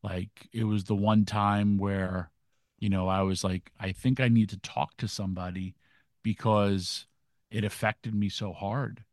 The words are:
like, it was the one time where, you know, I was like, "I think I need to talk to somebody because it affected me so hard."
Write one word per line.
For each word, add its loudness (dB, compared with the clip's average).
like, -8
it -2
was 0
the 0
one 4
time 2
where, -2
you -2
know, 2
I 2
was 0
like, -4
"I -6
think 0
I 4
need 6
to -12
talk -6
to -4
somebody -6
because 0
it -2
affected -4
me 0
so -8
hard." -6